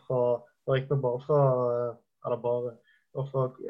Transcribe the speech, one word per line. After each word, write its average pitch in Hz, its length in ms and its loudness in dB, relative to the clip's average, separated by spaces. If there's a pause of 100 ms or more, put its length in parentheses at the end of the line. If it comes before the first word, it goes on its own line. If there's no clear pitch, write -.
fra, 127 160 0 (160)
det - 320 -8
var 135 80 4
ikke 139 160 -2
noe 131 140 -2
bare 127 180 -4
fra, 147 140 4 (320)
eh, 120 220 -4 (300)
eller 120 120 -2
bare, 120 340 -2
det - 480 -14
var 139 80 -4
fra, 135 160 -2 (260)